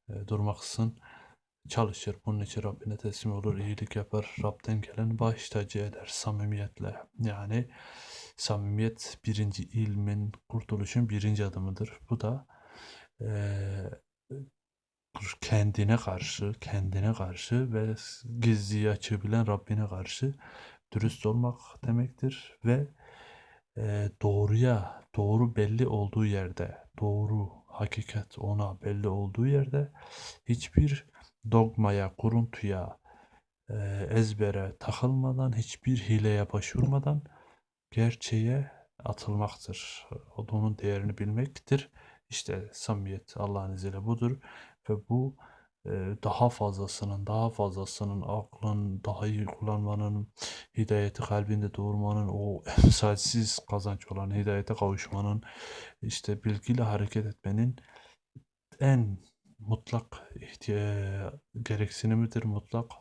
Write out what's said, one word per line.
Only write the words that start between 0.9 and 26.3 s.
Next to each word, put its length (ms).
çalışır. 480
Bunun 140
için 220
Rabbine 340
teslim 360
olur, 260
iyilik 380
yapar, 460
Rab'den 380
gelen 380
baş 320
tacı 280
eder 280
samimiyetle. 920
Yani 500
samimiyet 880
birinci 360
ilmin, 720
kurtuluşun 600
birinci 360
adımıdır. 480
Bu 100
da, 260
e, 80
kendine 560
karşı, 640
kendine 520
karşı 600
ve 220
gizliyi 500
açığı 320
bilen 240
Rabbine 420
karşı 460
dürüst 340
olmak 340
demektir 800
ve, 240
e, 340
doğruya, 800
doğru 400
belli 320
olduğu 380
yerde, 520